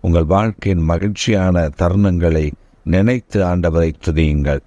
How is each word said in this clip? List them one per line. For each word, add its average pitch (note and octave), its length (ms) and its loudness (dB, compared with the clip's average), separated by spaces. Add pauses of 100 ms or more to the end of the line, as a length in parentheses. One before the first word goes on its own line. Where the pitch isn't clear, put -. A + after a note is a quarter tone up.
உங்கள் E2 240 2
வாழ்க்கையின் G2 560 0
மகிழ்ச்சியான F#2 800 0 (120)
தருணங்களை F2 720 0 (400)
நினைத்து G#2 580 0
ஆண்டவரை E2+ 540 0
துதியுங்கள். D2 680 0